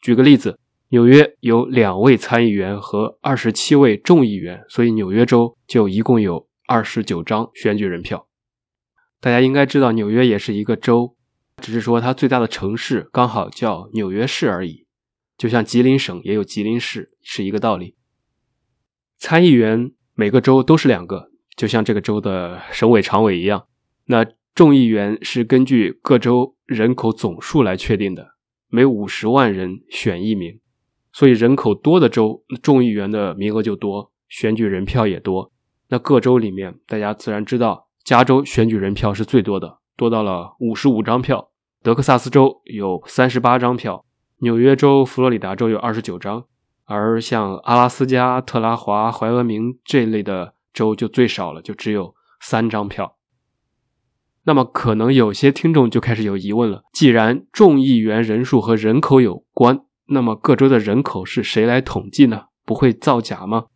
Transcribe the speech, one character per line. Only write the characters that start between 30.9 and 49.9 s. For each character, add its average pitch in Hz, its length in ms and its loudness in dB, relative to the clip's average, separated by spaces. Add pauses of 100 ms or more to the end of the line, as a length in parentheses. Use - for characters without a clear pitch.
所 - 160 4
以 127 40 8
人 117 220 4
口 110 200 0
多 170 260 2
的 135 80 4
州， 110 340 -2 (200)
众 139 200 4
议 123 60 2
员 104 220 -4
的 101 240 -4
名 101 200 -6
额 110 80 -2
就 101 140 -4
多， 101 340 -8 (200)
选 110 260 -4
举 113 80 -2
人 98 220 -4
票 113 200 -2
也 95 140 -4
多。 95 320 -6 (360)
那 127 100 -4
各 127 220 2
州 127 180 2
里 107 120 -2
面， 95 360 -12
大 110 120 -8
家 104 140 -6
自 104 180 -12
然 104 140 -6
知 123 140 -4
道， 113 300 -4 (140)
加 127 220 4
州 131 200 2
选 113 240 0
举 110 80 -2
人 98 160 -4
票 101 220 -4
是 107 100 -6
最 123 160 2
多 98 200 -4
的， - 180 -16 (180)
多 117 140 0
到 113 120 -2
了 90 360 -8
五 113 160 -4
十 - 140 0
五 110 140 2
张 113 200 0
票。 123 280 -4 (320)
德 113 120 2
克 131 80 -2
萨 131 160 4
斯 123 100 -6
州 135 360 4
有 98 420 -8
三 127 240 0
十 123 100 -2
八 123 180 2
张 123 180 0
票， 104 280 -10 (360)
纽 117 180 0
约 135 180 6
州、 139 280 4
佛 127 180 -4
罗 127 80 2
里 117 80 -2
达 95 160 -8
州 113 160 -2
有 107 80 -2
二 113 160 -6
十 110 80 -8
九 92 160 -10
张， 107 260 -10 (400)
而 107 360 -2
像 104 380 -4
阿 - 180 0
拉 123 120 6
斯 131 180 -4
加、 127 340 0
特 131 200 -6
拉 113 160 -2
华、 107 340 -2
怀 110 180 -6
俄 123 140 0
明 117 420 -4
这 131 200 0